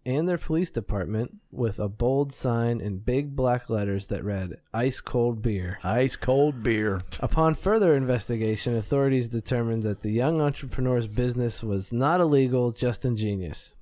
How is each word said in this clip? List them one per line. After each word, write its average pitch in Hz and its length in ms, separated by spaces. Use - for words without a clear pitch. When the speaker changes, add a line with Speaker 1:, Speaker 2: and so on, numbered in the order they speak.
Speaker 1:
and 143 220
their 180 100
police 165 340
department 107 640
with 117 280
a 101 100
bold 135 420
sign 117 480
in 95 200
big 139 360
black 123 340
letters 101 380
that - 160
read, 95 340
"Ice 123 280
cold 120 400
beer." 98 420
Speaker 2:
Ice 120 320
cold 135 480
beer. 107 380
Speaker 1:
Upon 160 360
further 196 400
investigation, 120 800
authorities 135 520
determined 113 560
that 104 180
the 107 100
young 135 300
entrepreneur's 127 680
business 120 520
was 98 300
not 143 300
illegal, 131 500
just 120 340
ingenious. 104 760